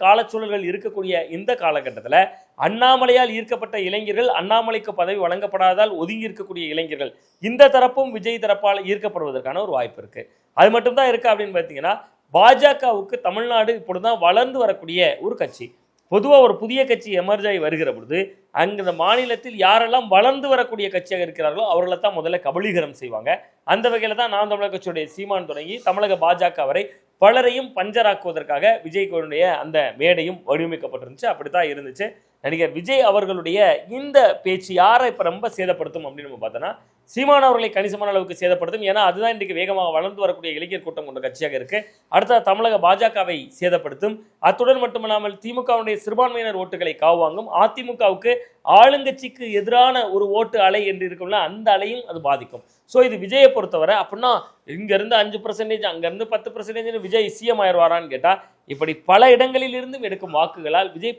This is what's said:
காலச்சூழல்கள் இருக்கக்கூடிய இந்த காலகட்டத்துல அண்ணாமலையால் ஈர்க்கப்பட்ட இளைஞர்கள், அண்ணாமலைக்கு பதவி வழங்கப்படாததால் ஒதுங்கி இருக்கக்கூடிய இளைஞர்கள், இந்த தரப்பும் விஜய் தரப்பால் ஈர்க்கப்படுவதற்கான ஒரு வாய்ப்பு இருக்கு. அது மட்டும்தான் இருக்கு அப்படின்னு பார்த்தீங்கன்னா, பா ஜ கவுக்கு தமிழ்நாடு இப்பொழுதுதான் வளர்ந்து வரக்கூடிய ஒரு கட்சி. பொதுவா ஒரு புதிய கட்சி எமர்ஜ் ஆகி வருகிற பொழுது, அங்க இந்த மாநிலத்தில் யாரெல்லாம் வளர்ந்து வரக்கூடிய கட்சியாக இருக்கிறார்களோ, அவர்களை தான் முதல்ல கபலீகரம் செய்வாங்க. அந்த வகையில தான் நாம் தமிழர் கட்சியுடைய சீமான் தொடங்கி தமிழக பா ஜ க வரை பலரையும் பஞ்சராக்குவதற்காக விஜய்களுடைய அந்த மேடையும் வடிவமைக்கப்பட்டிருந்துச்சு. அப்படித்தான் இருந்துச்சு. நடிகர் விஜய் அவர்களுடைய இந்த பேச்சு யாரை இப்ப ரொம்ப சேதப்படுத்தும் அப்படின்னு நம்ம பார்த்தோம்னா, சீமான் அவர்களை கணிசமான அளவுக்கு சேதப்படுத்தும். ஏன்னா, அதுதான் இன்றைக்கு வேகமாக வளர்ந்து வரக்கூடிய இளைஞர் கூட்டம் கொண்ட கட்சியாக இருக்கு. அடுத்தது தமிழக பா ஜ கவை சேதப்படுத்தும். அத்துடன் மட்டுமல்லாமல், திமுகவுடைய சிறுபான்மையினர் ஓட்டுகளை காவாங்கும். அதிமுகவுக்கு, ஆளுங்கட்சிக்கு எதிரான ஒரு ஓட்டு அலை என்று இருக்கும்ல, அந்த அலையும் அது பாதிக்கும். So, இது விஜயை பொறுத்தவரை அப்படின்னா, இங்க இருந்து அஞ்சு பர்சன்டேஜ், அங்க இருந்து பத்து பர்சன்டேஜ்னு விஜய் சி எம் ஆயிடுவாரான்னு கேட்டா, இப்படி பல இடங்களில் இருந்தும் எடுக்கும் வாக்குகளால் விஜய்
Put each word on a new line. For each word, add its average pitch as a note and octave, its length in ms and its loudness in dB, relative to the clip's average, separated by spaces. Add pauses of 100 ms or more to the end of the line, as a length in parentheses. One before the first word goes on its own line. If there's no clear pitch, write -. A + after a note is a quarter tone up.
காலச்சூழல்கள் G#3 680 0
இருக்கக்கூடிய F#3+ 600 -4
இந்த G3 240 -4
காலகட்டத்துல C#3+ 720 0 (340)
அண்ணாமலையால் B3 760 4
ஈர்க்கப்பட்ட A3+ 400 -8 (120)
இளைஞர்கள், G#3 420 -2 (100)
அண்ணாமலைக்கு A3 600 -2
பதவி F#3+ 260 -2
வழங்கப்படாததால் F#3+ 680 2
ஒதுங்கி A3 320 -6
இருக்கக்கூடிய F#3 380 -12
இளைஞர்கள், D3+ 460 -6 (300)
இந்த A#3+ 260 6
தரப்பும் B3+ 480 0
விஜய் A3+ 280 -6
தரப்பால் G3+ 480 -2
ஈர்க்கப்படுவதற்கான E3+ 760 -6
ஒரு E3+ 100 -6
வாய்ப்பு A#2+ 260 -6
இருக்கு. G#2+ 220 -18 (320)
அது F#3 140 8
மட்டும்தான் B3 420 2
இருக்கு A#3 200 0
அப்படின்னு G3+ 260 -2
பார்த்தீங்கன்னா, E3 360 -4 (400)
பா F#3+ 200 8
ஜ C#4 240 4
கவுக்கு A#3+ 420 -2
தமிழ்நாடு A3 540 0
இப்பொழுதுதான் F#3+ 520 -2
வளர்ந்து B3 320 4
வரக்கூடிய F3+ 640 0
ஒரு G3 160 -6
கட்சி. B2 320 -8 (440)
பொதுவா A3 320 6
ஒரு G#3+ 160 4
புதிய A#3 240 -2
கட்சி A3+ 340 -4
எமர்ஜ் G3 300 -2
ஆகி G3 160 0
வருகிற D3+ 280 -2
பொழுது, A#2 280 -6 (400)
அங்க G3+ 220 0
இந்த F3+ 100 -2
மாநிலத்தில் A3+ 720 -2
யாரெல்லாம் A3+ 500 4
வளர்ந்து C4 380 4
வரக்கூடிய A#3+ 360 0
கட்சியாக F3+ 380 -4
இருக்கிறார்களோ, D#3+ 460 -4
அவர்களை F3+ 260 0
தான் G3+ 180 0
முதல்ல E3+ 300 -4
கபலீகரம் F3 540 -2
செய்வாங்க. A#2+ 300 -6 (340)
அந்த A3 260 0
வகையில A3 300 -4
தான் A#3 140 -4
நாம் G#3 180 -2
தமிழர் G3+ 220 -4
கட்சியுடைய F3 300 -8
சீமான் F#3+ 460 -8
தொடங்கி D#3 340 -10
தமிழக G3 400 0
பா E3+ 100 4
ஜ F3 220 0
க D3 140 -2
வரை F3 120 -2 (400)
பலரையும் B3 540 4
பஞ்சராக்குவதற்காக F#3+ 880 -2 (160)
விஜய்களுடைய E3 640 -2 (180)
அந்த D#3 160 -4 (200)
மேடையும் E3+ 500 0
வடிவமைக்கப்பட்டிருந்துச்சு. D#3 840 -6
அப்படித்தான் D3+ 400 -2
இருந்துச்சு. C#3 340 -10 (380)
நடிகர் D3+ 320 -2
விஜய் A#3+ 320 0
அவர்களுடைய F#3+ 500 -2 (300)
இந்த C#4 300 0 (260)
பேச்சு F#3 300 -4
யாரை A3+ 360 6
இப்ப G3+ 200 -4
ரொம்ப G3+ 160 -6 (100)
சேதப்படுத்தும் E3 500 -4
அப்படின்னு C#3+ 240 -16
நம்ம A#2 140 -18
பார்த்தோம்னா, A#2 260 -8 (420)
சீமான் C#4 340 2
அவர்களை A#3 240 2
கணிசமான G3+ 420 -4
அளவுக்கு F3+ 280 -2
சேதப்படுத்தும். F3+ 500 -2
ஏன்னா, G#3 180 2
அதுதான் G3+ 260 0
இன்றைக்கு F#3+ 240 -8
வேகமாக F#3 380 -2
வளர்ந்து G3 280 -4
வரக்கூடிய E3+ 320 -4
இளைஞர் F3 280 -10
கூட்டம் D#3+ 240 -10
கொண்ட C3 120 -14
கட்சியாக C3 380 -6
இருக்கு. B2+ 200 -6 (300)
அடுத்தது G#3+ 400 2
தமிழக G#3+ 300 2
பா F3 160 4
ஜ A3 180 0
கவை F3+ 260 -4 (220)
சேதப்படுத்தும். F3 540 -2 (240)
அத்துடன் B3 460 2
மட்டுமல்லாமல், G#3+ 540 -4
திமுகவுடைய A#3 680 -4
சிறுபான்மையினர் A3+ 580 -2
ஓட்டுகளை F3 400 -6
காவாங்கும். E3+ 480 2 (120)
அதிமுகவுக்கு, A3+ 720 0 (420)
ஆளுங்கட்சிக்கு C4 680 4 (160)
எதிரான B3 360 4 (140)
ஒரு G3 180 0
ஓட்டு A3 320 0
அலை G3 260 4
என்று F#3+ 220 -4
இருக்கும்ல, F3+ 400 -4
அந்த G#3+ 240 -6
அலையும் A3 340 -2
அது E3+ 140 -12
பாதிக்கும். C#3 440 -4 (280)
So, B3+ 160 6
இது A3 80 -6
விஜயை A3+ 340 4
பொறுத்தவரை F3+ 460 0
அப்படின்னா, A3 360 0 (440)
இங்க G3+ 180 -6
இருந்து G#3+ 220 0
அஞ்சு G#3 220 0
பர்சன்டேஜ், G#3+ 520 -6
அங்க E3 160 -6
இருந்து F#3+ 220 -6
பத்து A3 220 -6
பர்சன்டேஜ்னு A3 560 -10
விஜய் G#3 220 0
சி G3+ 180 -14
எம் A3 180 0
ஆயிடுவாரான்னு E3+ 500 2
கேட்டா, C3 180 2 (380)
இப்படி D3+ 220 -4 (180)
பல G3+ 200 6
இடங்களில் C4 480 2
இருந்தும் B3+ 300 -10
எடுக்கும் F#3 260 -10
வாக்குகளால் E3+ 580 0
விஜய் G#3 260 -8